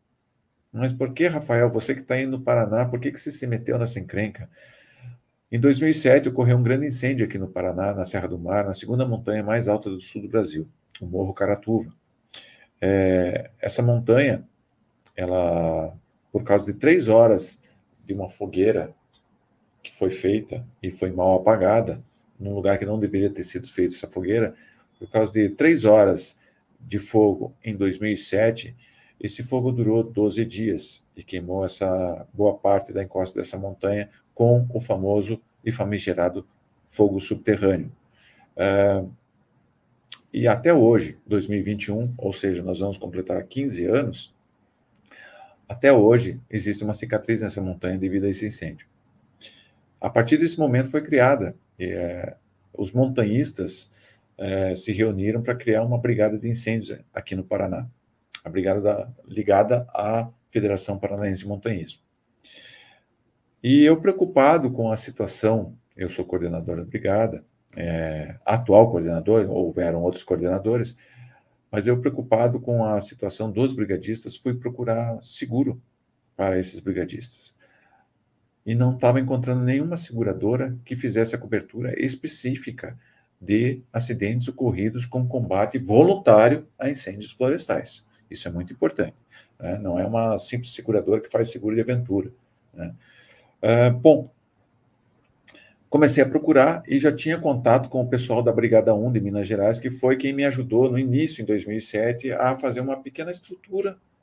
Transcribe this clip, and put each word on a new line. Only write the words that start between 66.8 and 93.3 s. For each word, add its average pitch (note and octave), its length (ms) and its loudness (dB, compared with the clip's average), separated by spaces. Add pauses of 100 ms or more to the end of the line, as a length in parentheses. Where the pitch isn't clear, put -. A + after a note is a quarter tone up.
brigada, G2 600 -2 (320)
é, D#2+ 680 -6
atual A2+ 480 6
coordenador, E2+ 600 0
houveram E2+ 520 -2
outros - 220 -4
coordenadores, G2 720 -2 (720)
mas G#2 160 -4
eu B2 140 2
preocupado B2 580 0
com A#2+ 240 -2
a G#2+ 200 -2
situação G#2+ 480 -8
dos B2+ 240 0
brigadistas, G#2+ 600 -6
fui B2 200 -6
procurar A#2 680 -6
seguro B2 560 -4 (560)
para F#2+ 240 -2
esses F#2 220 -8
brigadistas. - 720 -8 (1120)
E A2+ 100 -4
não B2+ 220 2
tava B2+ 240 4
encontrando B2+ 420 -2
nenhuma D3 360 0
seguradora A#2 840 -2
que B2 140 -10
fizesse A2+ 380 0
a A#2+ 40 -6
cobertura - 540 -6 (100)
específica - 960 -8 (400)
de A#2 440 0 (100)
acidentes A#2+ 560 -4
ocorridos A2+ 560 -2
com B2+ 240 -4
combate G#2 500 -2
voluntário B2+ 880 6 (120)
a C3+ 100 -4
incêndios A2 440 -10
florestais. - 720 -4 (240)
Isso - 180 -14
é - 20 -8
muito F2 220 -8
importante, - 440 -4 (420)
né? F2 200 -8
Não F#2 200 -4
é F#2+ 80 -2
uma A2+ 320 0
simples - 340 -8
seguradora G#2+ 480 0
que - 100 -12
faz A2+ 200 0
seguro G#2 240 -6
de A2+ 80 2
aventura, A#2+ 500 -2 (400)
né? E2 220 -12 (680)